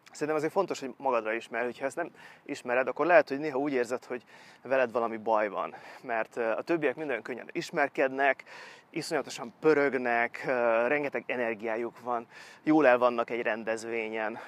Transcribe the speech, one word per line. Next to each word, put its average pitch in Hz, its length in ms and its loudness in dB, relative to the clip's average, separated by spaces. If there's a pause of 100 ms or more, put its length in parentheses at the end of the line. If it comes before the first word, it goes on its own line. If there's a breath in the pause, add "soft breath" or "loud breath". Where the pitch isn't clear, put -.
(120)
szerintem 151 240 -2
azért 156 160 0
fontos, 175 280 0
hogy 131 180 -8
magadra 117 360 0
ismerj. 117 320 -4
Hogyha 123 200 -6
ezt 131 100 -6
nem 170 160 -6 (320 loud breath)
ismered, 127 440 -2
akkor 139 180 -2
lehet, 165 240 6
hogy 139 100 -4
néha 147 180 -4
úgy 143 160 -2
érzed, 120 320 -2
hogy 123 180 -10 (380 loud breath)
veled 127 300 2
valami 113 260 0
baj 107 320 2
van. 85 260 -6 (260 loud breath)
Mert, 117 360 -4
ö, 117 140 0
a - 100 -2
többiek 151 340 0
minden 135 260 -4
könnyen 110 300 -10
ismerkednek, 139 920 0 (460 loud breath)
iszonyatosan 135 680 -6
pörögnek, 127 880 2
ö, 120 400 2
rengeteg 139 400 -2
energiájuk 117 720 -4
van, 117 280 -6 (360 loud breath)
jól 156 240 6
el 123 100 10
vannak 120 320 2
egy 120 120 -4
rendezvényen. 113 1080 -4